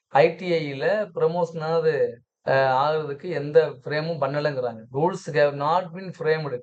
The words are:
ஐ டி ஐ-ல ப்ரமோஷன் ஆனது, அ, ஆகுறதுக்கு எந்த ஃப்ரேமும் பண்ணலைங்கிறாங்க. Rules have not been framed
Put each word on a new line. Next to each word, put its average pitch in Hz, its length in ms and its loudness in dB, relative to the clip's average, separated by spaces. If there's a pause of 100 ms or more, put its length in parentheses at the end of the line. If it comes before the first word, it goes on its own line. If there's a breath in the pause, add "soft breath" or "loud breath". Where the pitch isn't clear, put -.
ஐ 165 260 4
டி 180 180 -4
ஐ-ல 165 640 -2
ப்ரமோஷன் 165 460 0
ஆனது, 156 640 0 (260)
அ, 135 40 4
ஆகுறதுக்கு 139 720 0
எந்த 151 420 2
ஃப்ரேமும் 151 540 -4
பண்ணலைங்கிறாங்க. 135 720 -2
Rules 170 380 -2
have 147 240 2
not 156 380 0
been 185 260 -12
framed 151 440 -2